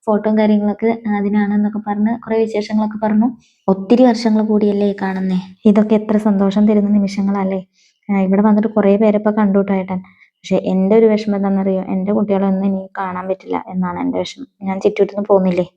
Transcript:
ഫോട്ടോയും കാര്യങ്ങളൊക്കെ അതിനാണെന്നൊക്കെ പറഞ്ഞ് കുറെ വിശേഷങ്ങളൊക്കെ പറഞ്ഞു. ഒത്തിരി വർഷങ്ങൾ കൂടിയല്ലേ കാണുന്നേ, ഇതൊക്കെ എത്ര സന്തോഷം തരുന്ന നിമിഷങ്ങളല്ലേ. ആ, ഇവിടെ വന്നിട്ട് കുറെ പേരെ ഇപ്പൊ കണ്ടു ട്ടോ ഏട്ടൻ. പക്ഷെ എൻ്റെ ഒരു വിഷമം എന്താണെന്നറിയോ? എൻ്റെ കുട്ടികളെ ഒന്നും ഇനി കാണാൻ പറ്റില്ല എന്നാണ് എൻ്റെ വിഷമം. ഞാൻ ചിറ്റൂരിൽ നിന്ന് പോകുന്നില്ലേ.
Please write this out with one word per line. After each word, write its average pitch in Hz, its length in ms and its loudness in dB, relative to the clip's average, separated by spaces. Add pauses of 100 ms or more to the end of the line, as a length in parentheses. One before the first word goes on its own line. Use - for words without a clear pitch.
ഫോട്ടോയും 214 320 0
കാര്യങ്ങളൊക്കെ 214 600 0 (180)
അതിനാണെന്നൊക്കെ 208 600 -2
പറഞ്ഞ് 214 400 -2
കുറെ 220 200 -4
വിശേഷങ്ങളൊക്കെ 214 640 -2
പറഞ്ഞു. 214 340 0 (320)
ഒത്തിരി 190 360 4
വർഷങ്ങൾ 220 380 2
കൂടിയല്ലേ 202 600 0
കാണുന്നേ, 190 380 -2 (240)
ഇതൊക്കെ 214 300 4
എത്ര 214 220 0
സന്തോഷം 208 520 2
തരുന്ന 208 220 2
നിമിഷങ്ങളല്ലേ. 196 760 -2 (440)
ആ, 196 100 0
ഇവിടെ 196 220 2
വന്നിട്ട് 214 260 2
കുറെ 202 280 2
പേരെ 208 220 2
ഇപ്പൊ 214 120 0
കണ്ടു 208 280 2
ട്ടോ 196 160 0
ഏട്ടൻ. 190 240 -4 (300)
പക്ഷെ - 280 -4
എൻ്റെ 190 400 0
ഒരു 226 100 6
വിഷമം 214 300 0
എന്താണെന്നറിയോ? 196 460 -2
എൻ്റെ 190 300 -4
കുട്ടികളെ 202 340 0
ഒന്നും 190 200 -2
ഇനി 190 320 -4
കാണാൻ 185 300 -8
പറ്റില്ല 185 400 -6
എന്നാണ് 180 320 -6
എൻ്റെ 180 180 -4
വിഷമം. - 280 -10 (160)
ഞാൻ 190 180 -6
ചിറ്റൂരിൽ 202 300 0
നിന്ന് 202 180 -8
പോകുന്നില്ലേ. 185 380 2 (100)